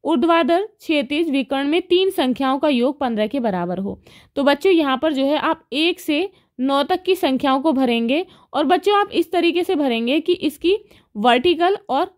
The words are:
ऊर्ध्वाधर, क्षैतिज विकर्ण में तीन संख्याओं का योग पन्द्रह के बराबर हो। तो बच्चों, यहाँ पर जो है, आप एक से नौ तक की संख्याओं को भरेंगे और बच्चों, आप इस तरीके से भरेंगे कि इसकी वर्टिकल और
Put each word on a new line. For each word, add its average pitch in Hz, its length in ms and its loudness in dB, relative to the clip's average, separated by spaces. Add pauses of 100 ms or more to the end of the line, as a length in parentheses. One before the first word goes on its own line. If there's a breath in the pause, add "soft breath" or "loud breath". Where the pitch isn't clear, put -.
ऊर्ध्वाधर, 330 600 2 (140)
क्षैतिज 302 500 -2
विकर्ण 269 380 -2
में 339 160 0
तीन 381 260 2
संख्याओं 269 500 -2
का 302 100 0
योग 269 300 0
पन्द्रह 220 280 -2
के 269 120 -4
बराबर 180 400 -2
हो। 190 200 -8 (380 soft breath)
तो 277 60 -2
बच्चों, 285 280 2
यहाँ 285 260 2
पर 311 160 -2
जो 269 120 0
है, 294 120 0
आप 320 260 -4 (100)
एक 330 260 -2
से 320 300 -2 (300 soft breath)
नौ 277 240 0
तक 370 200 -2
की 370 120 2
संख्याओं 269 460 0
को 302 120 0
भरेंगे 247 520 0 (280 soft breath)
और 294 120 0
बच्चों, 392 340 2
आप 403 120 -2
इस - 200 0
तरीके 339 320 0
से 359 120 0
भरेंगे 254 440 0
कि 349 140 0
इसकी 349 440 -2 (380 soft breath)
वर्टिकल 302 640 2 (120)
और 311 280 -2